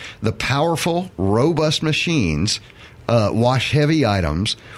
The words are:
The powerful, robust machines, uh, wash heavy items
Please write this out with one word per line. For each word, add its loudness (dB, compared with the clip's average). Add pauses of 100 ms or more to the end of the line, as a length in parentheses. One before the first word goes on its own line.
(220)
The 0
powerful, -2
robust 2
machines, 0 (480)
uh, 2
wash 0
heavy 2
items 0 (220)